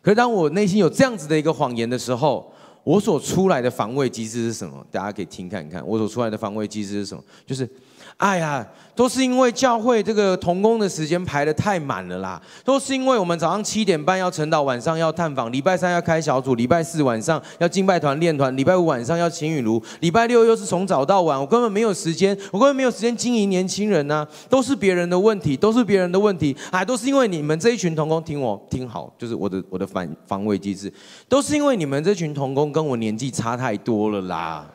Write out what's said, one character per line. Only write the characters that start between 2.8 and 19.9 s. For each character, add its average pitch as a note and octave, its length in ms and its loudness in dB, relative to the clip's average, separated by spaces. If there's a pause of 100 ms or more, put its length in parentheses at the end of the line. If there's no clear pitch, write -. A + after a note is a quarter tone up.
我 F3 160 4
所 F3 200 0
出 F#3+ 300 0
来 C#3 120 2
的 B2 80 0
防 A2+ 240 -4
卫 C3+ 160 0
机 A2+ 180 -8
制 A#2 200 -4
是 A2+ 60 -4
什 G#2 140 -10
么？ C2+ 220 -16
大 G#2 100 -6
家 G2+ 120 -6
可 G2 100 -10
以 F2 40 -4
听 F2+ 220 -14
看 F2 220 -10
看， E2 160 -12
我 A2 140 -2
所 G#2+ 80 0
出 A#2+ 160 -4
来 A2+ 60 -2
的 G#2+ 60 -6
防 G#2 200 -6
卫 G#2+ 120 -4
机 G#2 160 -8
制 G2 100 -8
是 G2+ 120 -4
什 F#2+ 100 -14
么？ - 80 -16 (220)
就 C3+ 80 -8
是 C3 160 -6 (480)
，“哎 F#3+ 220 0
呀， C#3+ 280 -4 (280)
都 B3 120 4
是 B3 140 -2
因 B3+ 160 2
为 B3+ 140 4
教 A#3 280 2
会 A3+ 220 2
这 G3+ 120 -2
个 G3+ 220 4
同 F3+ 260 -2
工 A3+ 180 4
的 G3 100 0
时 D3+ 160 -4
间 F3 180 -2
排 C#3+ 220 0
得 D#3 80 0
太 F#3+ 260 0
满 G2+ 280 -6
了 F2+ 100 -6
啦， F#2 240 -8 (220)
都 C4+ 160 2
是 C4+ 140 -4
因 C4 120 -2
为 B3+ 140 4
我 F#3 40 0
们 E3+ 140 0
早 D#3+ 140 0
上 G#3 120 -2
七 G#3+ 220 -2
点 D#3+ 180 2
半 F#3 140 2
要 F3+ 140 0
晨 D#3 180 -4
祷， D#3 140 2
晚 B2+ 180 0
上 D#3+ 160 -2
要 D#3+ 140 0
探 D#3+ 240 -4
访， A#2 160 -4
礼 C3+ 100 -2
拜 F#3 160 2
三 F3+ 140 0
要 F3 100 0
开 E3 200 0
小 C#3 200 0
组， B2+ 140 0
礼 A#2 100 0
拜 E3 160 4
四 D#3+ 220 -2
晚 A2+ 180 0
上 D#3 200 -2 (180)
要 F3 80 2
敬 F#3+ 180 0
拜 F#3 140 4
团 D3 200 0
练 E3 180 2
团， C3 200 0
礼 C3+ 60 0
拜 F3+ 120 4
五 F3+ 100 2
晚 B2+ 180 0
上 D#3+ 140 -2
要 E3+ 120 0
晴 D#3+ 220 -4
雨 D3 100 -2
炉， A2+ 200 0 (180)